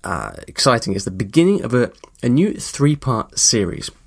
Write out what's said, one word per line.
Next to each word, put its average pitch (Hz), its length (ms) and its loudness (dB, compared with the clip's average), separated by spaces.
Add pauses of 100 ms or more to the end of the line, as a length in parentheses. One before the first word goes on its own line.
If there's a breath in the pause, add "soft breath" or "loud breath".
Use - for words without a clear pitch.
uh, 67 300 -6 (120)
exciting. 117 480 0
It's 98 120 -6
the 95 60 -4
beginning 139 520 2
of 117 100 -4
a, 123 200 2 (280)
a 123 60 0
new 147 280 4
three-part - 840 -2
series - 500 0 (180)